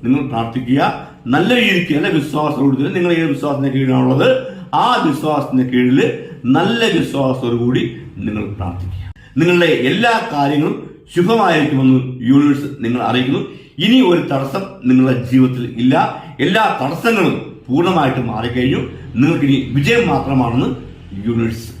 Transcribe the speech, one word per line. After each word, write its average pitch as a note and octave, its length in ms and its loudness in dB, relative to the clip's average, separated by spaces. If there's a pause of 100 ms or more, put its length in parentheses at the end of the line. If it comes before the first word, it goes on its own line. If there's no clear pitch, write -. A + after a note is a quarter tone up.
നിങ്ങൾ C3+ 180 0 (100)
പ്രാർത്ഥിക്കുക. A#2 500 -2 (540)
നല്ല F3+ 140 2 (120)
രീതിക്ക്, F#3+ 360 0
നല്ല F#3 120 0 (100)
വിശ്വാസത്തോടു D3 480 -2
കൂടി B2+ 140 2
തന്നെ, D3 160 -2
നിങ്ങൾ F3 220 0
ഏത് E3 160 0
വിശ്വാസത്തിന്റെ C3+ 400 -2
കീഴിലാണുള്ളത്, C3 540 2 (540)
ആ A3+ 40 2 (200)
വിശ്വാസത്തിന്റെ C#3 640 0
കീഴിൽ B2 280 4 (580)
നല്ല G#3 240 0 (160)
വിശ്വാസത്തോടു C3 680 -2
കൂടി B2+ 200 0 (420)
നിങ്ങൾ G#2 180 -4 (140)
പ്രാർത്ഥിക്കുക. - 540 -8 (300)
നിങ്ങളുടെ F3 280 4 (200)
എല്ലാ A3+ 240 2 (200)
കാര്യങ്ങളും D3 420 0 (380)
ശുഭമായിരിക്കുമെന്ന് D#3+ 880 2 (300)
യൂണിവേഴ്സ് C#3+ 380 4 (160)
നിങ്ങൾ A#2+ 260 -2
അറിയിക്കുന്നു. B2+ 320 0 (440)
ഇനി A#3 120 6 (120)
ഒരു E3+ 120 4 (100)
തടസ്സം C3+ 320 -4 (260)
നിങ്ങളുടെ B2+ 260 4 (140)
ജീവിതത്തിൽ B2+ 340 2 (200)
ഇല്ല. C3 120 4 (500)
എല്ലാ G3 180 2 (180)
തടസ്സങ്ങളും E3 540 0 (300)
പൂർണ്ണമായിട്ട് C#3+ 640 0
മാറിക്കഴിഞ്ഞു. A#2+ 520 -2 (400)
നിങ്ങൾക്കിനി C#3 360 2 (180)
വിജയം G#3+ 360 2
മാത്രമാണെന്ന് C3 580 0 (580)
യൂണിവേഴ്സ് A2+ 400 -2 (140)